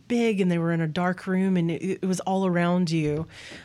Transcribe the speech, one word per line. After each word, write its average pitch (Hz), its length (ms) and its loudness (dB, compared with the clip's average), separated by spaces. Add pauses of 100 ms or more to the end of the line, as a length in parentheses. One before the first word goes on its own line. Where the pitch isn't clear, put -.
big 233 320 2
and 180 100 4
they 170 60 2
were 165 160 0
in 165 80 0
a 165 60 0
dark 180 400 -2
room, 190 280 2
and 170 160 2
it, 151 100 -4 (200)
it 185 40 -4
was 185 160 0
all 190 240 0
around 175 460 2
you. 156 340 0 (380)